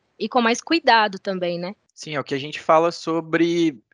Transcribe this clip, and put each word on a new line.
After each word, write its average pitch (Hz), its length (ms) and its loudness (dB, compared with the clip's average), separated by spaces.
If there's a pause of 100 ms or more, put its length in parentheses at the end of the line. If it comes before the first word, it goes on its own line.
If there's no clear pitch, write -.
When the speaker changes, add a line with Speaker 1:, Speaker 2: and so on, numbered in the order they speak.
(160)
Speaker 1:
e 214 120 -6
com 247 120 0
mais 233 200 2
cuidado 226 580 2
também, 180 400 -4
né? 180 160 -8 (180)
Speaker 2:
Sim, - 220 -12
é 139 60 -2
o 123 40 -4
que 139 120 -4
a - 20 0
gente 147 220 -10
fala 165 320 2
sobre, 165 840 0 (180)